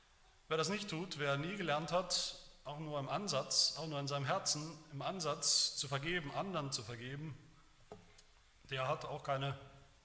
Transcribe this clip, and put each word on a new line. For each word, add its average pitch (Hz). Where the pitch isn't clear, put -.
Wer 156
das 160
nicht 202
tut, 165
wer 143
nie 165
gelernt 160
hat, -
auch 147
nur 151
im 135
Ansatz, 139
auch 156
nur 147
in 143
seinem 139
Herzen, 156
im 139
Ansatz 160
zu 143
vergeben, 143
anderen 156
zu 131
vergeben, 127
der 131
hat 143
auch 139
keine 139